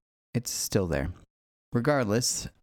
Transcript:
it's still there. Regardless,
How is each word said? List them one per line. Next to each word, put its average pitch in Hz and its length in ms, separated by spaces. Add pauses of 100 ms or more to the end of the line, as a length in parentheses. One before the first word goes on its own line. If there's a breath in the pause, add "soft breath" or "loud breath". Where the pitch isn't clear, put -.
(340)
it's - 160
still - 360
there. 78 260 (600)
Regardless, 120 760 (140)